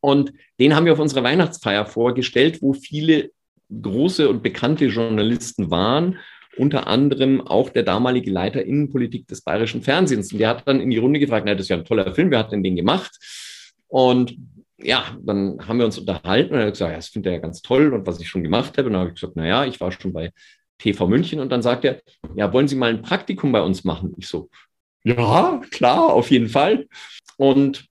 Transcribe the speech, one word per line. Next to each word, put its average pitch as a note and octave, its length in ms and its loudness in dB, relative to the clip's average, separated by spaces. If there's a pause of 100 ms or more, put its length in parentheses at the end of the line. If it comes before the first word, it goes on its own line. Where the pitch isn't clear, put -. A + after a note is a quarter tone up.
Und C#3 320 2 (260)
den D3 160 6
haben E3 100 4
wir E3 60 6
auf D3+ 80 4
unserer C#3 240 0
Weihnachtsfeier B2 640 0
vorgestellt, B2 760 0
wo C#3 120 0
viele D3+ 580 0 (500)
große C3+ 460 0
und - 160 0
bekannte C3+ 440 0
Journalisten A2 840 -2
waren, C3+ 480 0 (360)
unter C#3 300 0
anderem C3+ 560 2
auch - 300 0
der - 100 0
damalige A#2+ 480 0
Leiter F#2+ 340 -2
Innenpolitik C3+ 640 -4
des - 140 -16
Bayerischen A2+ 400 -4
Fernsehens. C3+ 500 0
Und G#2+ 60 -8
der A2 120 2
hat B2 180 -4
dann C3+ 120 2
in B2 120 0
die A2 80 2
Runde C#3+ 200 2
gefragt, A2 280 0
"Na, G2+ 80 0
das F#2+ 80 -6
ist - 60 -10
ja F2+ 80 2
ein E2 80 -8
toller F#2+ 280 0
Film, E3+ 160 2
wer C3 80 2
hat A2 140 -2
denn G2+ 100 -2
den F#2 140 0
gemacht?" - 960 -4 (140)
Und B2+ 500 2 (400)
ja, A2 460 -4
dann G2 440 -4
haben A#2 120 -2
wir A#2 60 2
uns G#2 120 -4
unterhalten G2+ 560 -2
und C3+ 60 0
er G#2+ 80 0
hat G2+ 60 -2
gesagt, E2 180 -4
"Ja, D#2+ 60 -10
das E2 100 -14
findet F#2+ 240 -6
er F2 60 -4
ja E2 40 -10
ganz E2 220 -12
toll C#3 280 4
und G#2 140 -4
was E2+ 140 -6
ich E2+ 100 -12
schon F2+ 140 -6
gemacht G2+ 340 -2
habe." C3+ 80 0
Und A2 80 -2
dann F#2 60 0
habe F2+ 100 -2
ich E2+ 60 -14
gesagt, - 200 -12
"Na D#2+ 120 -4
ja, A#2+ 180 0
ich - 160 -8
war F#2 100 -4
schon F2+ 220 -8
bei E2 180 -8 (460)
T G2+ 160 0
V F2+ 140 0
München." E3 320 0
Und C3 120 -6
dann B2 120 -2
sagt B2 220 0
er, - 160 0 (340)
"Ja, G2+ 180 -2
wollen C#3 140 4
Sie C3+ 80 -2
mal A#2+ 160 0
ein A2+ 100 -4
Praktikum F#3 500 -4
bei G#2+ 120 2
uns F#2 200 -2
machen?" F2+ 340 -4
Ich F#2 100 -16
so, - 240 -10 (520)
"Ja, B2 560 2 (120)
klar, D4+ 420 4
auf - 160 2
jeden A#2 200 4
Fall." D3 360 2 (520)
Und C#3 540 2